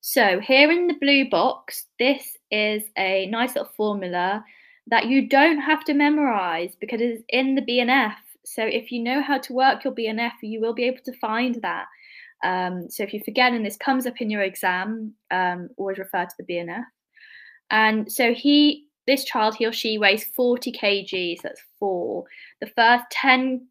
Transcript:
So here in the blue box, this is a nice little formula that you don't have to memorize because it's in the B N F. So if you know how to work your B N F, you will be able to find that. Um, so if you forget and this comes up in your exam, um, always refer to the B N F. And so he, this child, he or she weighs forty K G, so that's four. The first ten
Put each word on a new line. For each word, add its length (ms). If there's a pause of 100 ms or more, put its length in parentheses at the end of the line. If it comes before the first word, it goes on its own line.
So 380
here 320
in 160
the 80
blue 340
box, 560 (140)
this 380 (120)
is 340 (140)
a 300
nice 280
little 220
formula 640 (460)
that 180
you 200
don't 320
have 240
to 100
memorize 880
because 220
it's 280
in 260
the 60
B 200
N 80
F. 280 (280)
So 200
if 260
you 120
know 180
how 160
to 160
work 300
your 100
B 140
N 100
F, 240
you 200
will 120
be 120
able 180
to 160
find 420
that. 240 (580)
Um, 460
so 140
if 100
you 100
forget 300
and 120
this 120
comes 300
up 140
in 80
your 140
exam, 680 (160)
um, 480
always 200
refer 280
to 120
the 80
B 140
N 100
F. 160 (840)
And 400
so 240
he, 540 (200)
this 180
child, 300
he 100
or 80
she 240
weighs 260
forty 480
K 320
G, 320
so 140
that's 120 (160)
four. 460 (380)
The 60
first 440
ten 600